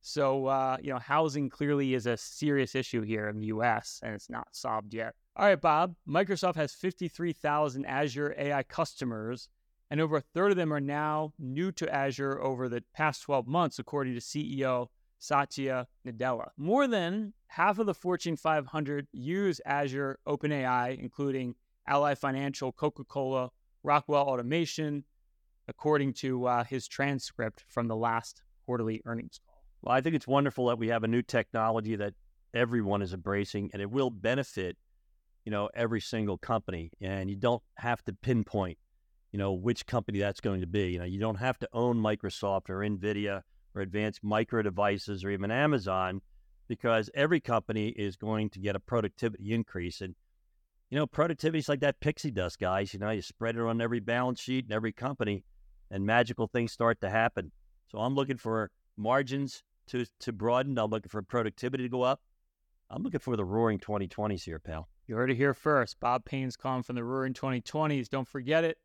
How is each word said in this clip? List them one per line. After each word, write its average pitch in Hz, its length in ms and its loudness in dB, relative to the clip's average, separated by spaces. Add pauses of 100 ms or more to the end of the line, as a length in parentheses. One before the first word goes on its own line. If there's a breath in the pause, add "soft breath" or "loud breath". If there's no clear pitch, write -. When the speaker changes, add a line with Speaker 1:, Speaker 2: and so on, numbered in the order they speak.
Speaker 1:
So, 135 460 0
uh, 131 340 2
you 139 120 -4
know, 127 80 -2
housing 143 480 2
clearly 143 460 2
is 120 120 0
a 117 100 2
serious 139 600 0
issue 123 260 0
here 107 260 -2
in 107 120 -4
the 107 60 -4
U 110 180 0
S, 110 400 0
and 113 100 -6
it's - 160 -14
not 120 220 -6
solved 110 420 -4
yet. 113 200 -6 (220)
All 196 100 4
right, 185 140 6
Bob, 165 360 4 (120)
Microsoft 180 460 2
has 151 180 -2
fifty-three 175 600 -4
thousand 147 540 0
Azure 143 520 -2
A 143 140 0
I 139 100 2
customers, 120 840 -4 (420)
and 147 100 0
over 156 160 2
a 143 40 4
third 190 320 2
of 180 40 4
them 165 160 2
are 147 80 0
now 151 580 -2
new 156 340 -2
to - 200 -4
Azure 139 480 0
over 131 280 -2
the 117 160 -4 (100)
past 151 280 0
twelve 131 260 0
months, 156 320 0
according 131 340 -4
to 120 60 -6
C 147 380 -6
E 135 60 0
O 123 240 0 (300)
Satya 135 680 0 (200)
Nadella. 120 500 -2
More 226 300 2
than 208 460 -2 (160)
half 190 320 2
of 220 60 2
the 196 80 0
Fortune 175 420 -2
five 156 300 0
hundred 143 460 -4
use 175 540 -2
Azure 143 640 -2
OpenAI, 131 680 0
including 131 600 -4 (320)
Ally 143 260 4
Financial, 135 560 -2
Coca-Cola, 131 800 -2 (320)
Rockwell 147 400 4
Automation, 143 840 0 (640)
according 143 460 2
to, 127 320 -2
uh, 120 180 4
his 123 240 -6
transcript 135 800 -2
from 117 200 -2
the 113 80 -2
last 113 460 -2 (240)
quarterly 113 380 -2
earnings 117 420 -8
call. - 160 -20 (200)
Speaker 2:
Well, 123 120 2
I 135 60 6
think 160 140 2
it's 143 120 0
wonderful 135 420 4
that 120 100 2
we 113 100 0
have 113 160 2
a 113 40 2
new 117 140 4
technology 113 720 0
that 104 180 -4 (400)
everyone 113 480 2
is 92 120 -4
embracing, 101 580 -2
and 98 80 -6
it 101 100 -4
will 127 200 2
benefit, 107 680 -2 (680)
you 107 60 -8
know, 104 240 0
every 113 260 0
single 104 380 -2
company. 90 520 -4 (100)
And 95 280 -4
you 101 80 -4
don't 120 260 2 (140)
have 120 280 -2
to 101 80 -6
pinpoint, 101 640 0 (540)
you 101 60 -4
know, 98 140 2
which 98 340 -2
company 107 320 -2
that's 101 220 0
going 98 200 0
to 90 60 -2
be. 92 240 0
You 90 100 -2
know, 87 40 -6
you 92 140 -4
don't 110 180 0
have 123 240 -2
to 120 120 -6
own 120 260 4
Microsoft 101 720 0
or 95 80 -2
Nvidia 101 640 -2 (320)
or 98 80 -4
Advanced 104 400 -2
Micro 110 400 2
Devices 101 600 0
or 98 60 -2
even 101 200 -2
Amazon, 95 680 0 (480)
because 113 460 2
every 156 260 4
company 110 480 0
is 101 280 -4
going 107 340 -2
to - 80 -14
get 98 180 0
a 95 40 -2
productivity 107 720 -2
increase. 92 480 -4
And, 92 140 -8 (760)
you 131 80 0
know, 151 80 2
productivity 160 520 2
is 143 100 -2
like 135 120 2
that 143 200 2
pixie 151 300 0
dust, 92 280 -2
guys. 98 340 0
You 98 80 -8
know, 104 100 -2
you 104 120 -2
spread 117 340 -4
it 117 60 0
on 117 180 2
every 117 200 2
balance 120 400 0
sheet 131 260 -2
and 107 60 -4
every 110 200 0
company, 110 500 -2 (480)
and 98 140 -2
magical 117 420 4
things 117 240 0
start 117 300 2
to 98 100 -2
happen. 107 400 2 (380)
So 107 100 -12
I'm 123 160 0
looking 135 220 0
for 110 340 -2 (260)
margins 131 680 0 (240)
to, 123 160 -2 (160)
to 120 120 -6
broaden. 120 460 0
I'm 107 120 2
looking 110 180 -4
for 107 140 -6
productivity 123 600 -2
to 123 40 -4
go 123 140 0
up. 131 180 2 (720)
I'm 113 120 -6
looking 233 180 -2
for 120 160 -2
the 104 80 0
roaring 107 340 2
twenty 101 280 -2
twenties 104 380 -4
here, 80 140 -8
pal. 80 300 -10 (180)
Speaker 1:
You 110 100 -4
heard 127 140 2
it 123 60 2
here 139 180 4
first. 139 440 0
Bob 123 280 0
Payne's 131 300 -4
calling 127 260 -4
from 123 140 -6
the 120 80 -4
roaring 131 280 -2
twenty 127 300 -2
twenties. 147 480 -2
Don't 135 180 -2
forget 147 360 2
it. 160 200 0